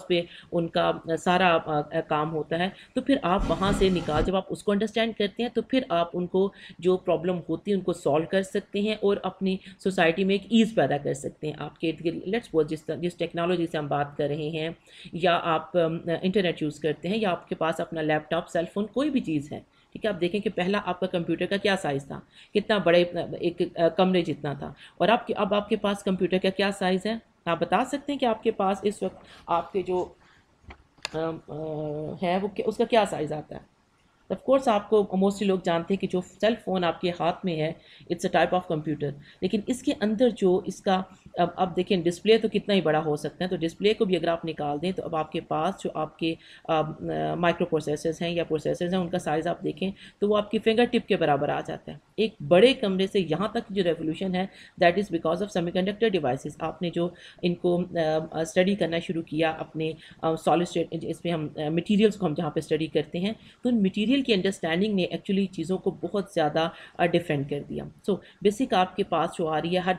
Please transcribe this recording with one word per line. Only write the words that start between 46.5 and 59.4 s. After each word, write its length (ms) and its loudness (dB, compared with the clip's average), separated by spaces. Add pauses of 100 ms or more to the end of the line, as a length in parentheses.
अम, 400 0
अ, 260 -2
माइक्रो 300 2
प्रोसेसर्स 560 -2
हैं 100 -2
या 120 0
processors 500 -2
हैं, 60 2
उनका 180 -2
size 320 -2
आप 140 -4
देखें 280 -4 (300)
तो 60 2
वो 80 4
आपकी 240 0
फिंगर 260 4
टिप 200 0
के 100 0
बराबर 340 2
आ 120 -2
जाता 300 -10
है। 100 -14 (180)
एक 220 0
बड़े 320 8
कमरे 340 0
से 120 0
यहाँ 340 0
तक 180 -2
जो 120 2
revolution 520 -2
है, 140 -2 (320)
that 220 4
is 80 -10
because 320 -2
of 40 -4 (100)
semiconductor 580 0
devices। 460 -2
आपने 280 -4
जो 240 -2 (300)
इनको, 400 2
अ, 500 0
अ, 100 -2
study 320 2
करना 240 0
शुरू 220 -4
किया 280 -2